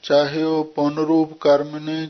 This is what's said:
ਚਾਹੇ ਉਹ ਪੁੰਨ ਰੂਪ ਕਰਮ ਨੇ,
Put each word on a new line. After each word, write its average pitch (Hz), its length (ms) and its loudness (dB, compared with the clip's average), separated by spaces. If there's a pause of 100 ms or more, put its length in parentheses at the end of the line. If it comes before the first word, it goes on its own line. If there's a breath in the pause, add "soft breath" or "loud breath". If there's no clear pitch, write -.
ਚਾਹੇ 143 400 0
ਉਹ 156 220 0
ਪੁੰਨ 147 300 -2
ਰੂਪ 156 380 0
ਕਰਮ 147 440 2
ਨੇ, 156 320 -8